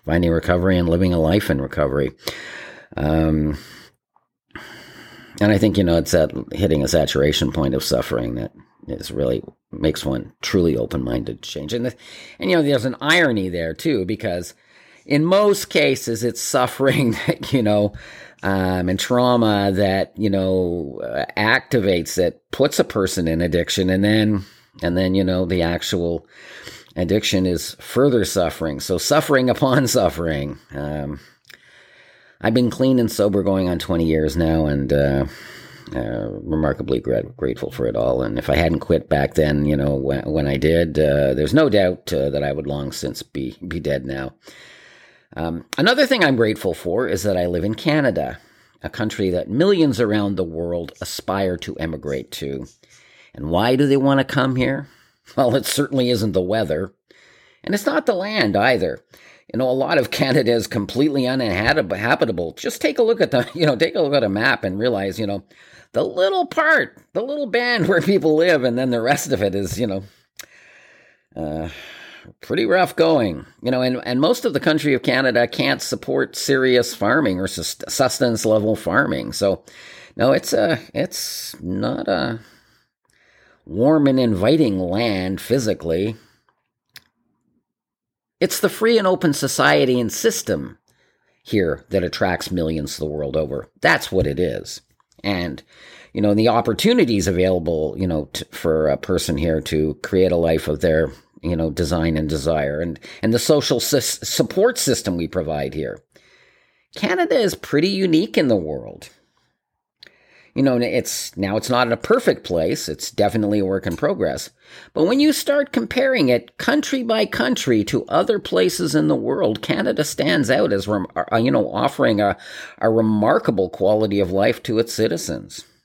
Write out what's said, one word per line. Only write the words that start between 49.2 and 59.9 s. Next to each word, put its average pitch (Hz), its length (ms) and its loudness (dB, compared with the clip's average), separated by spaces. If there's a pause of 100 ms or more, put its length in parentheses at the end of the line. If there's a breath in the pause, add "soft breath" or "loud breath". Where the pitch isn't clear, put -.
that 87 200 -2
millions 151 500 2
around 101 360 0
the 92 80 0
world 85 560 -6
aspire 92 580 -4
to - 180 -10
emigrate 73 560 -6
to. 69 340 -8 (680 soft breath)
And 78 160 -8
why 110 260 4
do 143 100 4
they 139 120 4
want 139 200 4
to 131 60 2
come 135 320 0
here? 135 320 -2 (480 soft breath)
Well, 127 180 4
it 123 120 0
certainly 131 420 0
isn't 107 240 0
the 92 80 2
weather. 92 540 -2 (680 soft breath)
And 196 120 -4
it's 208 100 -2
not 302 220 0
the 226 80 2
land 185 420 0
either. 98 480 0 (480 loud breath)
You 110 60 -4
know, 127 100 0
a 127 40 2
lot 139 260 0